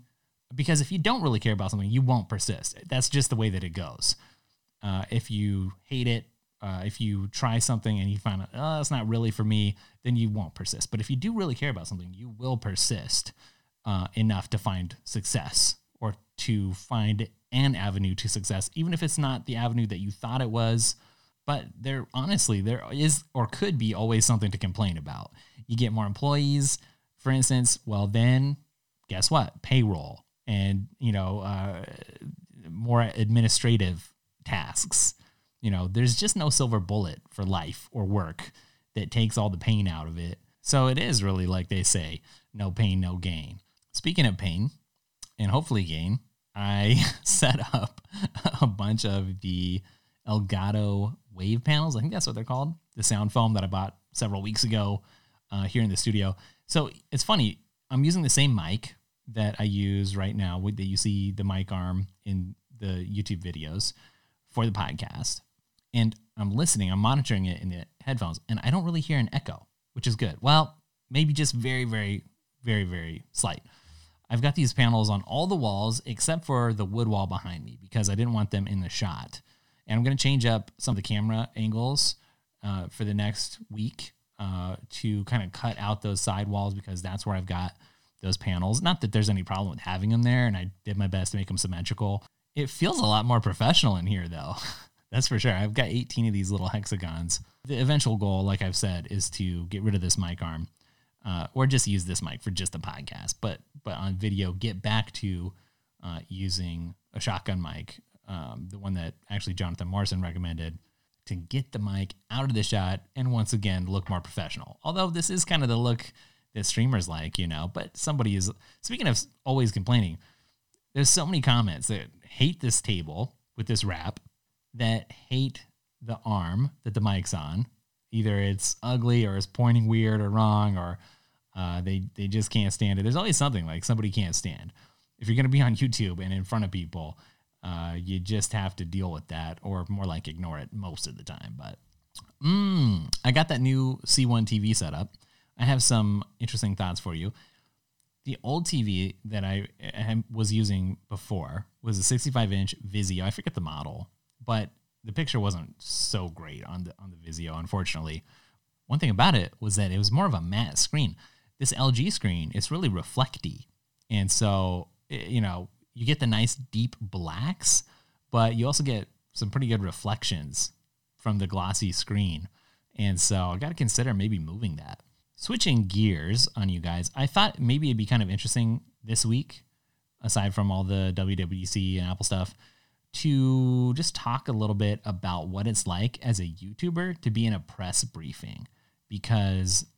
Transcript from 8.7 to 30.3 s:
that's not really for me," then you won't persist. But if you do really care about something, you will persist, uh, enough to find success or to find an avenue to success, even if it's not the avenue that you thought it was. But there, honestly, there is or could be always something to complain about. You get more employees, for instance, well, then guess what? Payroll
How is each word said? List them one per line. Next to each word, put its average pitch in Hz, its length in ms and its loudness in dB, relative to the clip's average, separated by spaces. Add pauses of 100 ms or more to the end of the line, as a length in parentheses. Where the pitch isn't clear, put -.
that's 151 140 -4
not 117 160 -2
really 113 240 0
for 107 120 -4
me," 107 320 2 (280)
then 123 120 0
you 113 140 2
won't 104 240 -4
persist. - 380 -6
But 107 100 -2
if - 80 -6
you 139 60 -2
do 196 180 -2
really 180 220 -2
care 143 160 -2
about 87 160 -8
something, 90 260 -10
you 117 160 -14
will 120 280 -2
persist, - 760 -2 (500)
uh, 98 300 0
enough 110 380 0
to 107 60 0
find 92 460 -4
success - 720 0 (240)
or 107 160 -4 (220)
to 101 360 0
find 107 540 0 (240)
an 131 240 4
avenue 95 400 0
to - 140 -4
success, 98 460 -2
even 165 180 -2
if 165 100 -2
it's 151 140 0
not 135 280 -2
the 117 120 -4
avenue 117 300 2
that 98 120 -6
you 101 100 -4
thought 120 320 -4
it 117 80 -2
was. 113 460 2 (500)
But 139 200 -2 (120)
there, 135 360 -6
honestly, 131 480 2
there 113 220 -2 (100)
is 151 300 2 (100)
or 120 120 0
could 196 320 -2
be 110 160 2
always 110 320 4
something 104 260 4
to 98 60 -6
complain 95 400 -2
about. - 360 -12 (340)
You 117 80 -2
get 117 160 2
more 107 140 0
employees, 143 720 2 (400)
for 131 140 0
instance, 127 540 4
well, 101 220 0
then 127 480 4 (540)
guess 92 200 0
what? - 320 2
Payroll 104 600 2 (240)